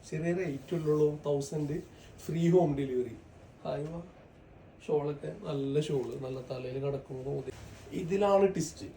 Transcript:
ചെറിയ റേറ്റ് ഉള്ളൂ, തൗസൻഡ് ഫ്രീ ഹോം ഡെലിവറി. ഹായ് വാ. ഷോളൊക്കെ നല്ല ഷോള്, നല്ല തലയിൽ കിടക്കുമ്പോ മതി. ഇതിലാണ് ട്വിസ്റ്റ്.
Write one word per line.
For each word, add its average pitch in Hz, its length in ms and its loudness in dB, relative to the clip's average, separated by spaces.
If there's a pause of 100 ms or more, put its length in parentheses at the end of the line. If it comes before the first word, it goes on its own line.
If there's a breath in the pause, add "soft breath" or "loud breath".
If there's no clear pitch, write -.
(120)
ചെറിയ 160 280 -2
റേറ്റ് 147 380 -4
ഉള്ളൂ, 151 280 4 (200)
തൗസൻഡ് 147 500 -2 (480 loud breath)
ഫ്രീ 160 160 -2 (140)
ഹോം 170 160 8 (100)
ഡെലിവറി. 123 340 -2 (480)
ഹായ് 147 300 -4
വാ. 170 80 -8 (880)
ഷോളൊക്കെ 147 440 0 (160)
നല്ല 139 420 0
ഷോള്, 123 260 -2 (100)
നല്ല 131 140 -6 (120)
തലയിൽ 127 340 -6
കിടക്കുമ്പോ 139 520 -4
മതി. 131 160 -6 (480)
ഇതിലാണ് 196 540 6
ട്വിസ്റ്റ്. 147 420 -4